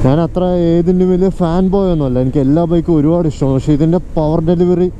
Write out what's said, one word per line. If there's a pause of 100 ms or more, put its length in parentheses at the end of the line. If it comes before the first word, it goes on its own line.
ഞാൻ
അത്ര (300)
ഏതിൻ്റെ
വലിയ
ഫാൻ (100)
ബോയ്
ഒന്നുമല്ല,
എനിക്ക്
എല്ലാ
ബൈക്കും
ഒരുപാട്
ഇഷ്ടമാണ്.
പക്ഷേ
ഇതിൻ്റെ (160)
പവർ (100)
ഡെലിവറി (120)